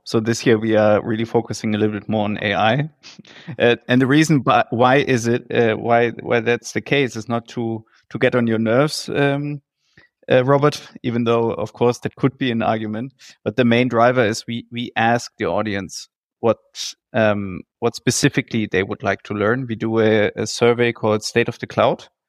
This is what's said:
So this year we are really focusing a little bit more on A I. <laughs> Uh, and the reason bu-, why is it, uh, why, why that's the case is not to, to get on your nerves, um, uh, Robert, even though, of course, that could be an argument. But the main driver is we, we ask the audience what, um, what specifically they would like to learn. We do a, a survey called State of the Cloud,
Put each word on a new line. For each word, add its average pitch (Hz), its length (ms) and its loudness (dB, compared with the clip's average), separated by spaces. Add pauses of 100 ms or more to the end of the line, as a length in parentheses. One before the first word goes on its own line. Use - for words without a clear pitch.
So 117 160 -2
this 113 240 -2
year 113 140 4
we 110 180 0
are 107 260 4
really 113 220 -4
focusing 110 500 -2
a 104 40 -2
little 107 200 -2
bit 101 100 -10
more 107 160 -2
on 104 180 -4
A 101 120 -2
I. 113 400 0
<laughs> - 640 -18
Uh, 120 180 4 (120)
and 127 140 2
the 131 40 2
reason 151 340 2
bu-, 117 300 2
why 123 260 4
is 123 300 0
it, 117 280 -2
uh, 117 200 2
why, 117 360 2 (100)
why 120 200 -2
that's 120 320 -4
the 120 100 -4
case 131 340 -2
is 110 120 -10
not 117 200 -6
to, 113 340 -6 (280)
to 117 80 -10
get 120 160 2
on 120 120 2
your 113 120 0
nerves, 120 500 0
um, 143 540 -2 (680)
uh, 127 140 4
Robert, 143 420 2 (160)
even 120 220 -2
though, 117 280 2
of - 200 -6
course, 120 280 0
that - 160 -8
could - 200 0
be 135 140 -2
an 113 120 -2
argument. 110 520 -4 (280)
But 107 140 -4
the 127 80 2
main 120 240 4
driver 120 360 4
is 107 220 -4
we, 117 240 -8
we 120 260 -8
ask 117 420 0
the 104 80 -4
audience 98 640 -6 (320)
what, 117 180 0 (540)
um, 101 480 -2 (180)
what 117 160 -2
specifically 127 720 -2
they 92 160 -2
would 104 200 -8
like 98 220 -4
to 104 100 -10
learn. 113 320 -2
We 113 100 -8
do 113 240 -2
a, 107 360 4
a 110 100 -4
survey 120 460 2
called 107 300 -2
State - 260 -2
of - 100 -10
the - 80 -10
Cloud, - 420 0 (200)